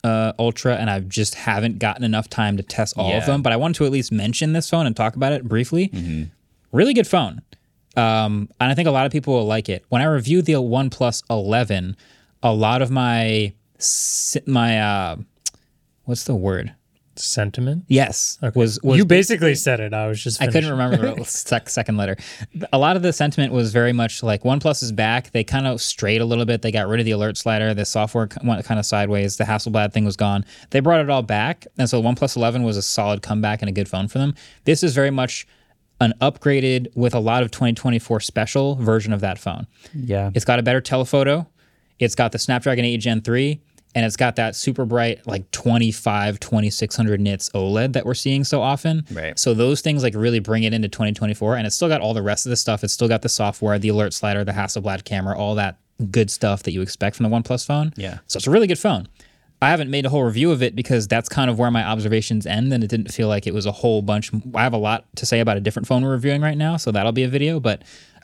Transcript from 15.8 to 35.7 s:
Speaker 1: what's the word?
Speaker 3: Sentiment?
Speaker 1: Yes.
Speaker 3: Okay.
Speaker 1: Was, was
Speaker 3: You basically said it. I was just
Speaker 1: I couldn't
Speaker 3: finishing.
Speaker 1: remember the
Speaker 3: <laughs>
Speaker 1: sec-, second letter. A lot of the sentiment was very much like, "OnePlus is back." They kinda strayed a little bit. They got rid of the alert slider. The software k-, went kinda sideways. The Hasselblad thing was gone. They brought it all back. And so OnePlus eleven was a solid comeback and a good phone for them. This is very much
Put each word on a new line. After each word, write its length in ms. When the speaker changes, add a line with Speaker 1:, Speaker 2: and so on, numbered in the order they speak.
Speaker 1:
what's 180
the 120
word? 380
Speaker 3:
Sentiment? 680
Speaker 1:
Yes. 560
Speaker 3:
Okay. 160
Speaker 1:
Was, 240
was 140
Speaker 3:
You 80
basically 500
said 240
it. 140
I 140
was 140
just 200
Speaker 1:
I 60
couldn't 160
Speaker 3:
finishing. 140
Speaker 1:
remember 140
the 100
Speaker 3:
<laughs> 40
Speaker 1:
sec-, 400
second 260
letter. 220
A 40
lot 200
of 60
the 100
sentiment 400
was 180
very 220
much 280
like, 220
"OnePlus 400
is 80
back." 400
They 140
kinda 340
strayed 400
a 60
little 180
bit. 180
They 120
got 160
rid 100
of 60
the 60
alert 260
slider. 360
The 120
software 420
k-, 160
went 240
kinda 160
sideways. 540
The 80
Hasselblad 480
thing 100
was 140
gone. 260
They 100
brought 180
it 100
all 120
back. 440
And 120
so 140
OnePlus 320
eleven 280
was 120
a 60
solid 400
comeback 400
and 80
a 40
good 140
phone 220
for 80
them. 180
This 180
is 100
very 180
much 360